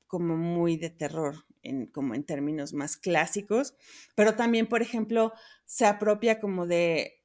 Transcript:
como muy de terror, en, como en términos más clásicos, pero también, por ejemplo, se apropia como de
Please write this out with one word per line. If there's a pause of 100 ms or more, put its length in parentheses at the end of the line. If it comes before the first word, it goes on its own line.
como
muy
de
terror, (180)
en,
como
en
términos
más
clásicos, (420)
pero
también,
por
ejemplo, (320)
se
apropia
como
de